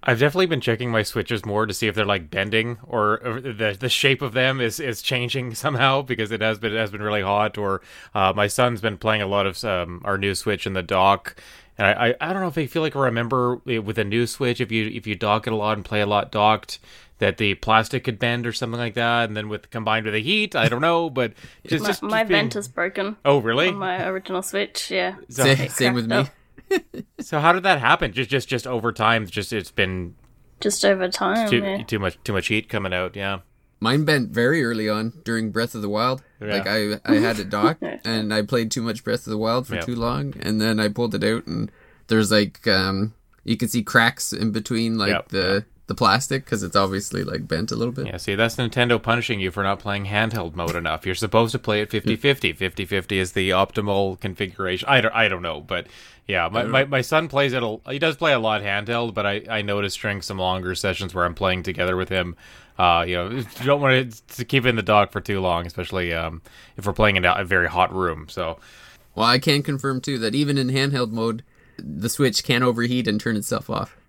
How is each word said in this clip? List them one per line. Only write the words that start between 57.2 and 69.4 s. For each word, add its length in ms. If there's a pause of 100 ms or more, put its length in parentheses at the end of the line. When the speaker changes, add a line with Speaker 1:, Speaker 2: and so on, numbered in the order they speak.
Speaker 1:
plays 240
it 120
a, 140 (120)
he 100
does 160
play 160
a 80
lot 220
handheld, 520
but 120
I, 240
I 120
noticed 380
during 220
some 180
longer 340
sessions 400
where 120
I'm 100
playing 280
together 340
with 100
him, 300 (420)
uh, 260
you 100
know, 140
you 360
don't 160
want 480
to 160
keep 200
it 40
in 80
the 40
dock 300
for 80
too 220
long, 240
especially, 480
um, 280 (360)
if 80
we're 80
playing 240
in 80
a, 80
a 100
very 240
hot 260
room, 360
so. 280 (580)
Speaker 3:
Well, 120
I 100
can 260